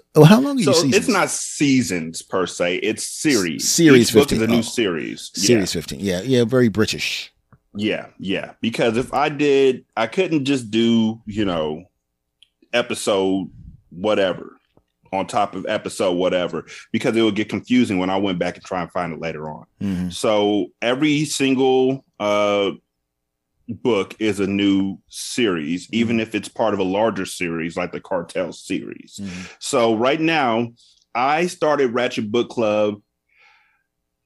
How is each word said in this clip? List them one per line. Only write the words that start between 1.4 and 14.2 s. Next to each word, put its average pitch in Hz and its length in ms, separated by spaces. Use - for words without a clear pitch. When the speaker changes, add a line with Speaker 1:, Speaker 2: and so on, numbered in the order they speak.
Speaker 2:
per 92 260
se; 90 300
it's 110 300
series. 98 580
Speaker 1:
S-, - 60
series 135 400
Speaker 2:
Each - 40
book 107 180
is 113 60
a - 20
Speaker 1:
fifteen. 110 160
Speaker 2:
new - 20
Speaker 1:
Oh. 113 40
Speaker 2:
series. 82 720
Speaker 1:
Series 98 400
Speaker 2:
Yeah. 85 60
Speaker 1:
fifteen. 71 200
Yeah, 90 220
yeah, 123 220
very 123 240
British. 98 640
Speaker 2:
Yeah, 95 340
yeah. 90 420
Because 113 380
if 127 160
I 143 160
did, 139 540
I 113 120
couldn't 160 380
just 127 240
do, 113 560
you 104 200
know, 80 380
episode 95 760
whatever 95 680